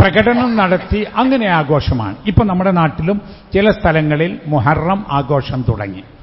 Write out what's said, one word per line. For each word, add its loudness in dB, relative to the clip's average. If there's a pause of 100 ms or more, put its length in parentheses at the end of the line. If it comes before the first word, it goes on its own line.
പ്രകടനം 2
നടത്തി, 0 (100)
അങ്ങനെ 2
ആഘോഷമാണ്. 0 (100)
ഇപ്പൊ 4
നമ്മുടെ 0
നാട്ടിലും 0 (340)
ചില 4
സ്ഥലങ്ങളിൽ 0
മുഹറം 0
ആഘോഷം -2
തുടങ്ങി. -6 (220)